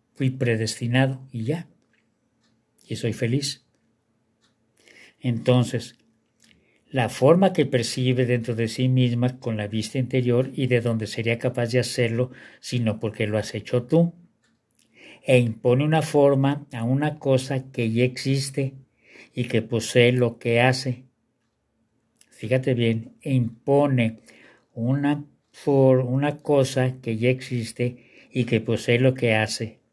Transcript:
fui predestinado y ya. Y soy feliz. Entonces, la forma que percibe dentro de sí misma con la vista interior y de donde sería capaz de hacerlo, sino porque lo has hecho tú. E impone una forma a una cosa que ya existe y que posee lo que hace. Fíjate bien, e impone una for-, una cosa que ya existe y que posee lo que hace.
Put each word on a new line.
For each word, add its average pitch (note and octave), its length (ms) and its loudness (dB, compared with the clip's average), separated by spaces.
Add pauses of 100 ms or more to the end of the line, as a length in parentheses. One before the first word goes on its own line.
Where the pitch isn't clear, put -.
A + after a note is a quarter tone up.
(140)
fui C3 160 -2
predestinado B2 1000 -2
y A2+ 140 -8
ya. D#3+ 220 -4 (1160)
Y A2 120 -10
soy A2+ 160 -4
feliz. B2+ 520 -4 (1500)
Entonces, A#2+ 760 0 (920)
la A#2+ 200 0
forma F3+ 420 4
que D#3 140 0
percibe B2+ 600 0
dentro A#2 300 -2
de A2+ 120 -2
sí B2+ 200 -2
misma B2+ 520 0
con A2+ 180 -6
la G#2 100 -6
vista A2 300 -6
interior B2+ 560 0
y C3+ 140 -4
de A#2+ 120 2
donde A2+ 280 -2
sería A#2 320 -2
capaz B2 320 -2
de B2+ 80 2
hacerlo, A#2+ 520 -2 (300)
sino A2+ 380 -2
porque G#2+ 280 -4
lo G#2+ 100 -2
has G#2+ 180 -6
hecho A#2+ 280 -4
tú. E3+ 300 2 (1120)
E B2+ 160 6
impone B2 440 2
una D#3 180 2
forma C#3 680 4
a A#2 120 -6
una C#3+ 360 -2
cosa C3 520 -2
que A#2 200 -2
ya A#2+ 140 2
existe C3+ 680 -4 (580)
y B2 120 -4
que A2+ 160 0
posee A#2+ 520 0
lo A#2+ 260 -2
que A#2 220 0
hace. B2+ 420 0 (1300)
Fíjate B2+ 440 -2
bien, A2+ 480 -2
e C#3 120 -4
impone B2+ 840 0 (540)
una C#3+ 520 0 (260)
for-, C3 540 4
una C#3+ 320 -2
cosa C3 640 0
que A2+ 160 -4
ya A#2 120 2
existe B2 1040 -6
y B2 140 0
que A2 160 0
posee A#2+ 380 0
lo C3 140 4
que A#2 220 0
hace. A2 460 -4 (100)